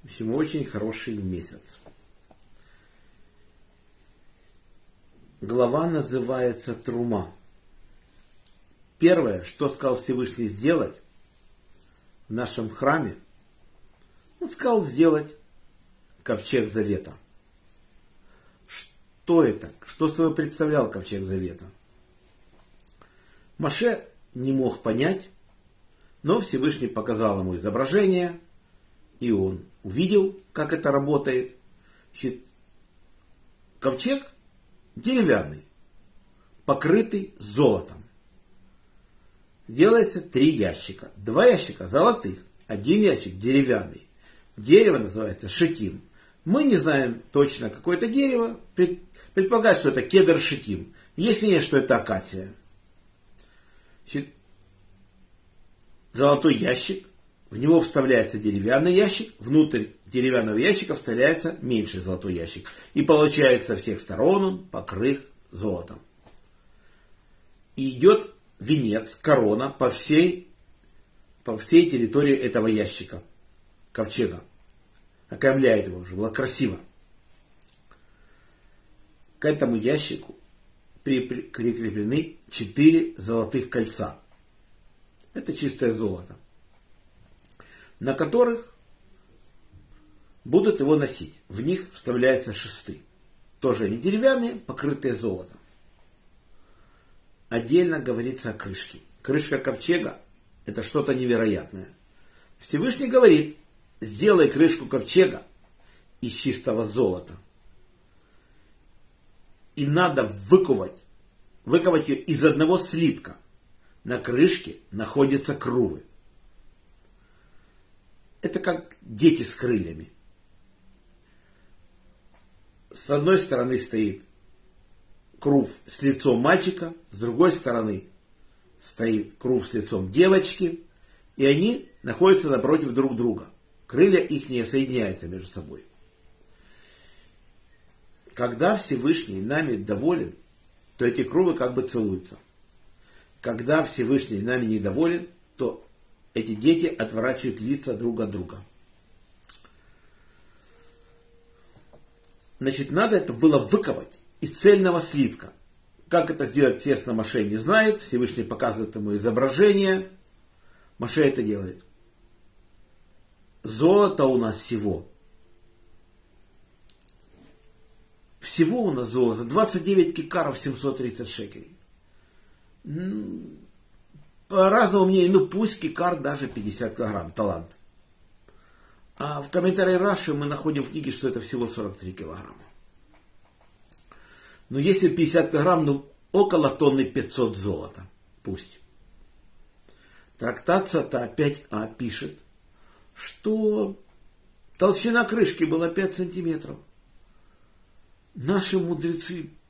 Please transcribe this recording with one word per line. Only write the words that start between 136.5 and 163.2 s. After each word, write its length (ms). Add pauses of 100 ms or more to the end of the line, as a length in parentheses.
Когда 420
Всевышний 640
нами 340
доволен, 600 (600)
то 100
эти 180
крувы 300
как 200
бы 80
целуются. 560 (1040)
Когда 420
Всевышний 560
нами 280
недоволен, 600 (300)
то 280 (500)
эти 200
дети 320
отворачивают 720
лица 360
друг 260
от 100
друга. 320 (4000)
Значит, 320
надо 240
это 160
было 260
выковать 540 (280)
из 180
цельного 420
слитка. 520 (560)
Как 200
это 180
сделать, 320
естественно, 360
Моше 300
не 120
знает. 440
Всевышний 420
показывает 540
ему 180
изображение. 960 (880)
Моше 240
это 220
делает. 400 (1800)